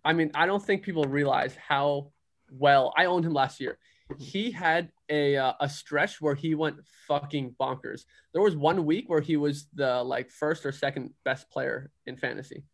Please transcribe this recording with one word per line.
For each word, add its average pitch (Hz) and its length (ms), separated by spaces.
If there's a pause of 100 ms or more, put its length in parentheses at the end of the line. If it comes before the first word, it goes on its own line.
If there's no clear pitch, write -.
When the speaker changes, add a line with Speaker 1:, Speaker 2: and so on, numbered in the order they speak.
Speaker 1:
I 156 80
mean, 165 220
I 160 120
don't 202 160
think 196 200
people 165 220
realize 135 520
how 143 540 (400)
well, 135 460
I 180 100
owned 180 180
him 165 80
last 135 280
year. - 180 (340)
Speaker 2:
Mm-hmm. 139 100
Speaker 1:
He 208 280
had 170 400 (180)
a, 143 280
uh, 131 240
a 143 80
stretch 147 520
where 147 140
he 156 200
went 151 220 (320)
fucking 143 500
bonkers. 131 460 (280)
There 175 100
was 202 120
one 156 300
week 165 240
where 156 140
he 156 160
was 147 360
the, 127 300
like, 131 260
first 156 360
or 139 60
second 139 420 (100)
best 131 260
player 135 400 (160)
in 127 100
fantasy. 131 460 (120)